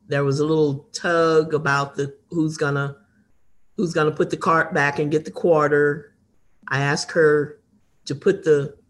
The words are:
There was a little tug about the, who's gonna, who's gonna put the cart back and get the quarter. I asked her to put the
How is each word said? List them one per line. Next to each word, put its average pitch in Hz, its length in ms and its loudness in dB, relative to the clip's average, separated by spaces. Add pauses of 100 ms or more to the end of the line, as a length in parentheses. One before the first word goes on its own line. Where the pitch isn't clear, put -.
There 143 180 0
was 139 160 0
a 147 40 2
little 151 460 0
tug 160 600 2
about 143 420 -2
the, 139 180 -6 (160)
who's 156 280 -2
gonna, 143 400 -2 (800)
who's 170 160 -2
gonna 151 180 2
put 165 200 -2
the 160 60 -6
cart 160 360 0
back 143 260 0
and 151 100 -2
get 156 140 0
the - 80 -14
quarter. 147 840 0 (540)
I 135 140 -2
asked 143 320 -4
her 151 480 2 (440)
to - 80 -6
put - 300 0
the 143 340 2 (120)